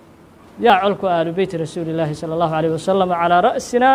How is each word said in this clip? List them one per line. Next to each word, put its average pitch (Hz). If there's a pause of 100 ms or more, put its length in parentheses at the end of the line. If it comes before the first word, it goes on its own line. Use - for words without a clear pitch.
(600)
Yaa 202
col 196
ku 202
ah 175
aalu 165
beyti 180
Rasuulillaahi 160
sallallahu 160
alayhi 160
wa 160
sallam 190
calaa 175
ra'sina 247